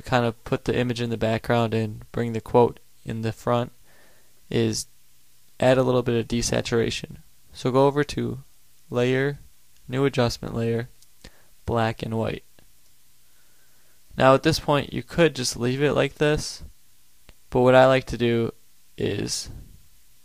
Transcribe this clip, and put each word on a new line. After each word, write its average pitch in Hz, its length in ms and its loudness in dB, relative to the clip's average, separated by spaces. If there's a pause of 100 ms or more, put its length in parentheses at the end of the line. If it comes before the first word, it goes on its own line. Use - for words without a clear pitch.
kind 123 200 0
of 117 200 -4
put - 220 -4
the 117 120 0
image 120 220 -2
in 120 100 -4
the 113 60 -4
background 113 580 0
and 110 380 -4
bring 117 200 -4
the 110 80 -4
quote - 380 2 (260)
in 113 180 -6
the 113 100 -2
front 120 400 -2 (760)
is 110 380 0 (720)
add 127 200 4
a 131 40 4
little 127 220 2
bit 123 100 0
of 113 140 -2
desaturation. 117 880 -2 (360)
So - 200 -4
go 135 160 4
over 143 160 0
to 123 400 -6 (440)
Layer, 131 520 0 (480)
New 131 160 0
Adjustment 120 500 0
Layer, 117 360 -2 (760)
Black 113 380 -2
and 113 120 -6
White. 113 280 -4 (1700)
Now 131 180 6
at 131 100 2
this 160 160 2
point 143 320 -2
you - 100 -4
could 160 320 2
just 123 220 -4
leave 123 260 -2
it 139 120 2
like 135 240 0
this, 151 440 -2 (880)
but 127 120 2
what 127 120 6
I 131 120 8
like 131 220 4
to 117 100 -8
do 117 340 0 (460)
is - 500 -4 (760)